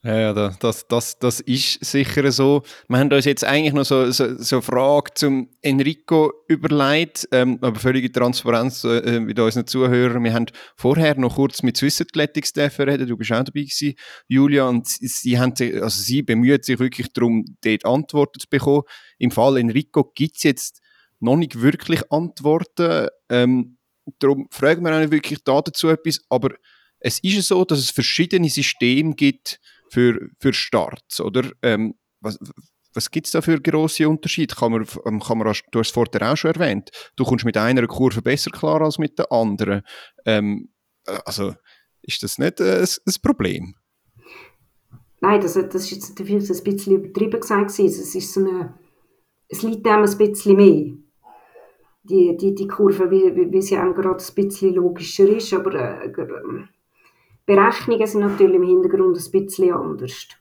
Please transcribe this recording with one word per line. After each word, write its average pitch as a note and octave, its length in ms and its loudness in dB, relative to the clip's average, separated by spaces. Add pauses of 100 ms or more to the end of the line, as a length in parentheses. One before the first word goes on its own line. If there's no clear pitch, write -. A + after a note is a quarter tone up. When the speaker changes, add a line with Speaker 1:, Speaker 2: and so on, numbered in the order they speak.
Speaker 1:
Ja, A2 120 0
ja, A2 160 2
da-, G2+ 260 -2
das, - 260 -2
das, - 320 -2
das B2 220 0
ist - 420 -4
sicher C#3 480 0
so. C#3 320 2 (260)
Wir B2 100 0
haben C#3 120 2
uns C#3 140 2
jetzt C#3+ 180 0
eigentlich C#3+ 300 0
noch C#3 140 0
so, C3 240 2
so, B2+ 260 -2
so A#2+ 200 -4
eine A#2+ 60 0
Frage C3+ 520 0
zum C3+ 340 -2 (140)
Enrico D3+ 680 2 (160)
überlegt, D3+ 880 0
ähm, B2+ 300 2
aber A2+ 180 -2
völlige B2+ 320 0
Transparenz, B2 720 0
äh, A#2 360 0
bei A2 220 -2
unseren A2+ 240 0
Zuhörern. B2 560 0
Wir A2+ 120 0
haben A#2 100 0 (320)
vorher D3 420 2
noch B2 180 0
kurz C3+ 260 0
mit B2 160 0
Swiss C#3+ 240 -2
Athletics D3+ 500 -4
dürfen C#3+ 340 -2
reden. C3+ 200 -2
Du A#2+ 100 -4
bist A2+ 160 -6
auch A#2+ 120 0
dabei D3 180 -6
gewesen, C#3 320 -6 (340)
Julia, C#3 400 4
und A#2+ 180 0
sie, - 200 -8
sie A#2+ 320 -2
haben B2+ 180 0
sich, - 260 -4
also G#2 200 -4
sie B2+ 180 -2
bemüht B2 460 2
sich B2+ 120 -2
wirklich B2 360 -4
darum, A2+ 280 0 (220)
dort A2 220 0
Antworten C#3 540 -2
zu - 100 -14
bekommen. C#3+ 320 2 (340)
Im A#2+ 140 0
Fall C3 260 2
Enrico B2 580 0
gibt's - 280 -4
jetzt - 400 -2 (360)
noch B2 180 2
nicht C3+ 260 -2
wirklich - 500 0
Antworten. E3 960 -2 (220)
Ähm, B2 480 2 (400)
darum C#3 320 2
fragen E3 340 0
wir D#3+ 100 0
auch D#3+ 60 2
nicht D#3 120 2
wirklich D3 320 -2
da C3+ 180 2
dazu - 260 -2
etwas, D#3+ 400 0
aber B2 220 0 (500)
es - 240 -6
ist F#3+ 240 0
so, F#3 160 2
dass D#3 140 0
es B2+ 120 -4
verschiedene E3+ 600 0
Systeme C#3 640 0
gibt - 460 -2 (300)
für, B2 380 2 (120)
für C3+ 120 2
Starts, - 680 -4
oder? G2+ 220 -2 (200)
Ähm, A2 320 -2 (260)
was, G#2+ 180 -10 (560)
was - 180 -6
gibt's - 180 -6
da D#3+ 120 -2
für E3 180 0
grosse D#3 480 0
Unterschiede? D#3 460 -2
Kann A#2 180 -2
man, A2 140 -2 (180)
ähm, G#2+ 160 -4
kann A2+ 180 -4
man, A2 80 -2 (240)
du A#2 80 -2
hast A2+ 100 0
es - 20 -6
vorher A2+ 420 -2
auch D3+ 40 0
schon D#3+ 160 -2
erwähnt, C#3+ 380 -4 (240)
du C3 100 -2
kommst A#2+ 200 0
mit A2+ 120 0
einer A#2 300 2
Kurve A#2 340 0
besser C3 300 -2
klar D#3 300 -2
als D#3 180 -2
mit D3+ 200 -4
der - 120 -2
anderen. G2+ 520 0 (420)
Ähm, G#2 460 -2 (360)
äh, G2 180 -8
also, A2 300 -6 (480)
ist - 220 -8
das - 140 -8
nicht, - 220 -2
äh, F#3 200 2
ein, F3+ 80 2 (180)
ein F#3+ 160 -2
Problem? F#2+ 520 -2 (1500)
Speaker 2:
Nein, G3+ 200 4
das, F3 120 -4
das F#3 220 -2
ist F#3 160 -6
jetzt - 280 -14
natürlich G3+ 320 -2
ein F3 140 -4
bisschen G3 320 0
übertrieben A3 440 -2
gesagt G3+ 360 -2
gewesen. - 260 0
Es - 120 -12
ist F#3 180 -8
so G3 80 -2
eine, F3+ 340 -2 (720)
es - 160 -10
liegt A3+ 240 -4
einem G#3 200 4
ein G3+ 120 0
bisschen G#3 380 4
mehr. E3 380 6 (1080)
Die, F3 340 4
die, G3 180 0
die G3 120 -4
Kurve, F#3+ 440 2
wie, F#3+ 260 4
wie, F3+ 160 0
wie F#3+ 100 4
sie G3 140 -2
einem F3+ 180 0
gerade F#3 300 -2
ein - 100 -18
bisschen G3 400 0
logischer F3+ 540 2
ist, A3 240 0
aber, F#3 220 -2
äh, - 360 -6
gr-, - 320 -10
ähm, - 260 -12 (800)
Berechnungen G#3+ 600 2
sind G#3 160 -2
natürlich G3 320 4
im F3+ 80 4
Hintergrund F3+ 560 4
ein - 120 -10
bisschen F#3+ 440 0
anders. - 540 -8 (120)